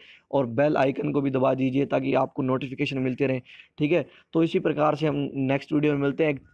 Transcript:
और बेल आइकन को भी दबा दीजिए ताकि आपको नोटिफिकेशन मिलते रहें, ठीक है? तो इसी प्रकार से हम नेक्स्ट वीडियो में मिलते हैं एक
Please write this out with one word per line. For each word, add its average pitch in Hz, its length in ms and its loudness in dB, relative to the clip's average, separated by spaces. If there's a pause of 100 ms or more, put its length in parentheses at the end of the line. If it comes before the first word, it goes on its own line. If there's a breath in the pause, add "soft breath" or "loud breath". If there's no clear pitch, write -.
(320 loud breath)
और 139 140 2
बेल 139 300 2
आइकन 139 360 0
को 143 80 0
भी 139 100 0
दबा 131 240 2
दीजिए 131 320 0
ताकि 135 280 -2
आपको 135 280 -2
नोटिफिकेशन 131 560 -2
मिलते 131 280 0
रहें, 131 160 -2 (360 loud breath)
ठीक 151 140 0
है? 151 140 0 (260 loud breath)
तो 165 100 2
इसी 165 160 2
प्रकार 151 360 2
से 151 120 -2
हम 143 280 -2
नेक्स्ट 139 380 -2
वीडियो 147 200 2
में 143 80 -2
मिलते 143 240 0
हैं 151 60 2
एक 139 100 -4 (140)